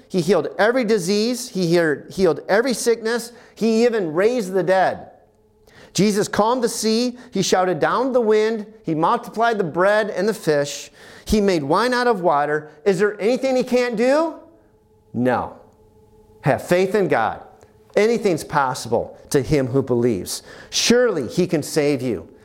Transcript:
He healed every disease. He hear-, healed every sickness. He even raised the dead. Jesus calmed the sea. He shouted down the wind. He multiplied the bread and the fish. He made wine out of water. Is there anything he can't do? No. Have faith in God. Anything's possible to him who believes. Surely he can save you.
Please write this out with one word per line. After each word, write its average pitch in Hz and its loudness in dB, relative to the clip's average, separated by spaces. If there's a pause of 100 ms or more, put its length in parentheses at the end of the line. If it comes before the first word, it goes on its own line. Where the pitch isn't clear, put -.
He 185 0
healed 156 0 (100)
every 240 2
disease. 208 -2
He 185 -4
hear-, 165 0
healed 160 2
every 233 2
sickness. 226 -2 (240)
He 220 2
even 214 0
raised 202 0
the 185 0
dead. 180 0 (840)
Jesus 196 0
calmed 226 0
the 233 0
sea. 233 -2 (160)
He 196 -2
shouted 185 0
down 214 0
the 247 2
wind. 214 0 (120)
He 165 -4
multiplied 220 0
the 202 0
bread 196 0
and 196 -2
the 214 -2
fish. 143 -2 (340)
He 214 2
made 180 2
wine 208 2
out 247 0
of 214 2
water. 151 0 (160)
Is 190 2
there 202 0
anything 254 0
he 254 2
can't 247 0
do? 285 2 (800)
No. 113 -2 (840)
Have 123 0
faith 185 2
in 202 2
God. 110 -2 (520)
Anything's 208 2
possible 127 -4 (140)
to 143 2
him 131 0
who 131 0
believes. 117 -2 (260)
Surely 226 0
he 165 -2
can 151 -2
save 143 0
you. 101 -6 (160)